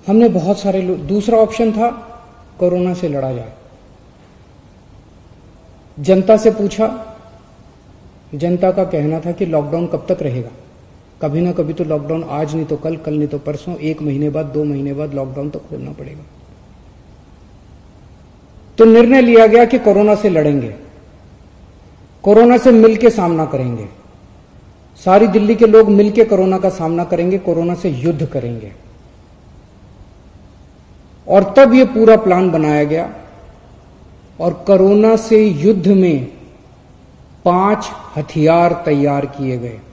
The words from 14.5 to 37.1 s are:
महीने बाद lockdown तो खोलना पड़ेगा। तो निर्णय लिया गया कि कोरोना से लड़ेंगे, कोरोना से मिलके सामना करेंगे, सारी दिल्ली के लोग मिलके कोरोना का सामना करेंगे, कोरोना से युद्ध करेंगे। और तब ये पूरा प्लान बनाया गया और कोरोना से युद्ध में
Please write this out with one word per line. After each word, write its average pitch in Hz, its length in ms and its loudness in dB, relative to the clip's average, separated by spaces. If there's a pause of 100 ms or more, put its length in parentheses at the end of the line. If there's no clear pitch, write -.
महीने 139 300 -6
बाद 147 200 -10
lockdown 139 360 -10
तो 151 100 -14
खोलना 135 320 -16
पड़ेगा। 147 320 -20 (2500)
तो 226 80 6
निर्णय 233 360 6
लिया 226 260 6
गया 233 180 4
कि 240 140 -2
कोरोना 208 360 2
से 208 140 -2
लड़ेंगे, 147 560 -4 (1400)
कोरोना 233 340 6
से 247 140 4
मिलके 220 380 6
सामना 170 360 -2
करेंगे, 120 420 -6 (1160)
सारी 208 220 6
दिल्ली 208 280 0
के 226 120 4
लोग 214 220 6
मिलके 208 360 4
कोरोना 190 320 0
का 185 120 -2
सामना 170 340 -4
करेंगे, 175 340 -2
कोरोना 170 380 -4
से 175 140 -6
युद्ध 147 360 -4
करेंगे। 117 460 -10 (2500)
और 190 300 0
तब 269 160 6
ये 254 120 6
पूरा 220 320 4
प्लान 185 340 0
बनाया 151 320 0
गया 156 320 -4 (1200)
और 165 140 -2
कोरोना 202 640 4
से 214 320 2
युद्ध 180 400 0
में 175 380 2 (1200)